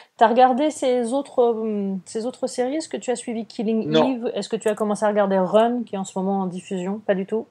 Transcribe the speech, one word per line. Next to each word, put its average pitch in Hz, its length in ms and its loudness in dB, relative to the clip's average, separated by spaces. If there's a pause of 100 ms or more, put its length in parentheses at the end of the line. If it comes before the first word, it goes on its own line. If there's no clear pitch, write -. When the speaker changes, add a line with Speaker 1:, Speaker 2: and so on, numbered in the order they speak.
(180)
Speaker 1:
T'as 226 100 6
regardé 254 440 4
ces 247 420 0
autres, 277 300 -2
euh, 214 520 0 (100)
ces 220 200 -6
autres 254 220 -6
séries ? 254 300 -2
Est-ce 320 120 -6
que - 80 -8
tu 226 140 -6
as 240 40 0
suivi 233 300 -8
Killing 208 420 -2
Speaker 2:
Non. 156 280 2
Speaker 1:
Eve ? 233 180 -4
Est-ce 202 160 -6
que 226 60 -4
tu 214 140 -2
as 208 60 2
commencé 208 300 -2
à - 20 4
regarder 202 300 2
Run, 220 460 2
qui 208 100 -14
est 196 60 -4
en 190 40 -4
ce - 140 -10
moment 196 240 0
en 185 60 -2
diffusion ? 185 520 -6
Pas 208 140 -2
du 190 140 -2
tout ? 220 240 -4